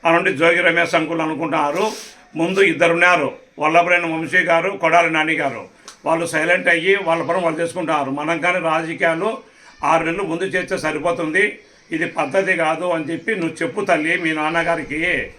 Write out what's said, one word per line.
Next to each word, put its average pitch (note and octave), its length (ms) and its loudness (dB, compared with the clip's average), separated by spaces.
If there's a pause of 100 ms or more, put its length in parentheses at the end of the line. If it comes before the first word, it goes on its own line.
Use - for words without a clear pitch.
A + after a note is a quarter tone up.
అలాంటి E3+ 320 4
జోగి E3+ 260 4
రమేష్ E3+ 320 2
అంకుల్ D#3+ 260 -2
అనుకుంటున్నారు. D#3 600 -2 (560)
ముందు F3+ 300 0
ఇద్దరున్నారు, E3 580 4 (340)
వల్లభనేని E3+ 520 4
వంశీ D#3+ 340 0
గారు, E3+ 220 2 (120)
కొడాలి E3 340 4
నాని D#3 260 0
గారు, A#2+ 200 -4 (440)
వాళ్ళు E3 260 0
సైలెంట్ F3 420 0
అయ్యి E3+ 200 2 (140)
వాళ్ళ E3 200 2
పని F3 160 0
వాళ్ళు D#3+ 180 -2
చేసుకుంటారు. D#3+ 580 -2
మనం D#3 260 -2
కానీ F3+ 140 2 (100)
రాజకీయాలు E3 600 0 (600)
ఆరు E3 180 4
నెలలు E3+ 240 -2
ముందు E3+ 240 -4
చేస్తే F3+ 300 -2
సరిపోతుంది, E3 580 0 (520)
ఇది E3 120 -2 (100)
పద్ధతి F3 460 0
కాదు D#3+ 320 -2
అని D#3+ 160 -4
చెప్పి E3 200 -4 (100)
నువ్వు D#3+ 200 -4
చెప్పు E3 300 -4
తల్లి D#3+ 320 2
మీ D#3+ 160 0
నాన్నగారికి. D#3 640 -2 (360)